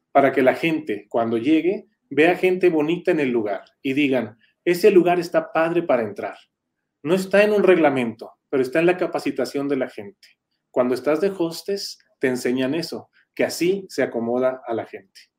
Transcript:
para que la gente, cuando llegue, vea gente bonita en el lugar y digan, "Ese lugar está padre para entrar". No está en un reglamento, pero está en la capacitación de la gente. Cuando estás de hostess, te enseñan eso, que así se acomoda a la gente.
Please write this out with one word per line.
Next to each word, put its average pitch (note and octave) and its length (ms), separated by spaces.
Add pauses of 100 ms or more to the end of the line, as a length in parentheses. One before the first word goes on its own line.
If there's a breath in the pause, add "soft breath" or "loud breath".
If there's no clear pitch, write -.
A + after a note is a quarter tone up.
(120)
para C#3 220
que C#3 80
la B2+ 140
gente, D3+ 520
cuando A#2 300
llegue, D#3+ 500 (220)
vea D#3+ 260
gente F#3 340
bonita E3 420
en D3+ 100
el C3+ 80
lugar G#2 340 (180)
y C3+ 120
digan, C3 440 (280)
"Ese F3 260
lugar F3 260
está E3 360
padre E3 300
para B2+ 200
entrar". G2+ 320 (680)
No D#3 120
está F#3+ 280
en G#3+ 100
un G3+ 100
reglamento, C3+ 720 (160)
pero C3+ 120
está B2+ 180
en E3+ 80
la F3+ 100
capacitación C#3+ 720
de C#3 80
la B2+ 120
gente. - 380 (440)
Cuando B2+ 220
estás D3 280
de F#3+ 140
hostess, F3 640 (200)
te C3+ 80
enseñan B2+ 480
eso, E3+ 340 (240)
que B2 120
así F#3+ 420
se - 160
acomoda B2 640
a A#2 60
la G#2 120
gente. - 540